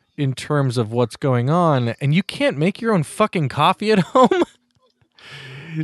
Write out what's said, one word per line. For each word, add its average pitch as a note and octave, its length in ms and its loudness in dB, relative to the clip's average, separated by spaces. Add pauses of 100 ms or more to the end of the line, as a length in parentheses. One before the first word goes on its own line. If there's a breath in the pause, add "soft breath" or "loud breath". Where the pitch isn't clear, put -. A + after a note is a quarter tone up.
(180)
in C3+ 160 -2
terms C#3 440 -2
of A2 140 -2
what's A#2+ 240 0
going B2+ 340 0
on, D3 520 2
and C#3+ 120 0
you F3+ 80 2
can't C4 360 -4
make E3 240 -2
your A3+ 120 0
own F3 100 2
fucking F3+ 460 -2
coffee F#3 420 0
at G#3 80 4
<laughs> - 140 -2
home? D4 300 4 (1400 loud breath)